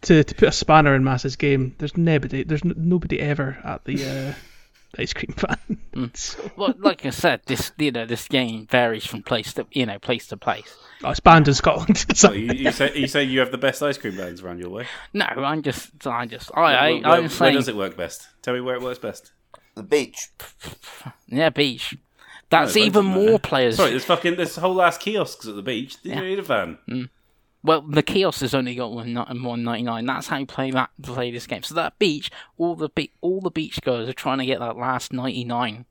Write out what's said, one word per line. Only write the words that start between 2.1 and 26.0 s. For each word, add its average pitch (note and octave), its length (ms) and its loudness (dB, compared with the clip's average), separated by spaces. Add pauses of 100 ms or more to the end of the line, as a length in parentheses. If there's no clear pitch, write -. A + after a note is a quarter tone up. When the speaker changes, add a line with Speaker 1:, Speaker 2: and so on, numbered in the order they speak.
Speaker 1:
there's D3+ 200 -4
n-, E3+ 120 0
nobody E3 440 0
ever C#3+ 440 -4
at - 200 -10
the, C#3 220 -6
uh, C3+ 260 -6 (320)
<laughs> - 340 -20
ice A#2 140 -4
cream - 240 -6
van. - 420 -4 (140)
Speaker 2:
Mm. B2+ 200 -6
Speaker 1:
<laughs> - 40 -18
So - 400 -10
Speaker 2:
Well, - 220 -2
like F#3+ 280 0
I C3+ 40 -2
said, C#3+ 360 0
this, - 320 -4
you D3+ 120 2
know, A#2+ 160 -6
this A#2 220 -6
game A2+ 380 -2
varies A#2 400 2
from G#2+ 160 -10
place - 320 -4
to, C3 180 -6
you B2+ 140 0
know, G2 120 -8
place - 300 -4
to G#2+ 80 -10
place. - 400 -6 (260)
Speaker 1:
Oh, B2+ 80 -4
it's - 100 -4
banned D#3+ 280 10
in C#3 60 4
Scotland. E3 560 2
<laughs> - 40 2
Speaker 3:
So - 180 8
you, A2 200 -4
you C3 180 0
say, C#3 260 0
you C#3 120 0
say C#3+ 160 0
you C3 160 0
have B2 100 2
the B2+ 80 -6
best C3 240 0
ice C#3+ 160 -2
cream G#2+ 160 -8
vans F2+ 280 -10
around F2 180 -12
your F2 100 -10
way? A2 160 -10 (280)
Speaker 2:
No, G#3 100 0
I'm D3 380 -2
just, - 440 -8
I'm A#2+ 220 -4
just, - 260 -16
I, D#3 60 2
Speaker 3:
Where, D3+ 180 6
Speaker 2:
I, D3+ 140 4
Speaker 3:
where, D3+ 140 -2
Speaker 2:
I'm E3+ 160 8
Speaker 3:
where D#3+ 80 -2
Speaker 2:
saying E3+ 240 4
Speaker 3:
does C3 140 2
it A2 80 -6
work G2 200 -4
best? - 320 -10 (140)
Tell B2 120 -4
me B2 60 -4
where B2+ 160 -4
it B2 60 -8
works B2+ 160 -8
best. - 340 -12 (420)
Speaker 4:
The G#2+ 80 -14
beach. C3 460 -2 (1000)
Speaker 2:
Yeah, D3 220 2
beach. C#3 440 -2
Speaker 3:
No, - 40 -18 (520)
Speaker 2:
That's D#3 260 4
Speaker 3:
it G#3+ 40 6
Speaker 2:
even G#3+ 120 4
Speaker 3:
doesn't G3 220 6
matter. G3+ 160 4
Speaker 2:
more A3 80 6
players. B2 380 2
Speaker 3:
Sorry, D3+ 140 4
there's B2+ 140 -2
fucking, F3 320 0
there's F3 200 -4
whole F#3 260 0
ass E3+ 160 4
kiosks G3+ 480 -6
at G#2 100 -10
the G2+ 60 -10
beach. B2 400 -6